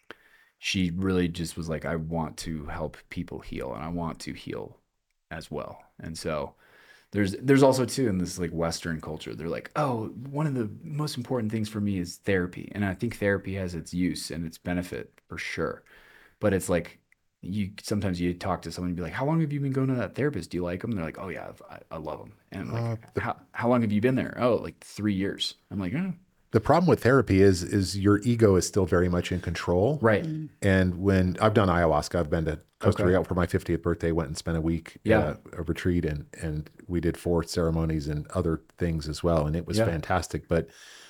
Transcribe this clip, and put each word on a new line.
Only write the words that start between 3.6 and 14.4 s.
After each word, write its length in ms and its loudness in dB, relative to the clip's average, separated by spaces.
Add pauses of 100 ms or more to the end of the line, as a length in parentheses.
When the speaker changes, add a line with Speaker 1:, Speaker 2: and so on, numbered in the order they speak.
Speaker 1:
and 100 -10
I 40 -8
want 320 -6
to 120 -8
heal 460 -12 (520)
as 200 -12
well." 320 -10 (180)
And 160 -10
so 380 -6 (560)
there's, 220 2
there's 300 4
also 220 6
too, 240 0
in 80 0
this, 220 -4
like, 140 -4
Western 480 -4
culture, 340 -10
they're 140 -8
like, 280 -6
"Oh, 300 -2 (240)
one 160 -2
of 80 -2
the 160 -2 (120)
most 360 -6
important 340 -2
things 160 -2
for 140 -6
me 160 0
is 200 -6
therapy." 560 -2
And 120 0
I 80 -2
think 220 -4
therapy 400 0
has 180 -4
its 180 -8
use 380 0
and 160 -6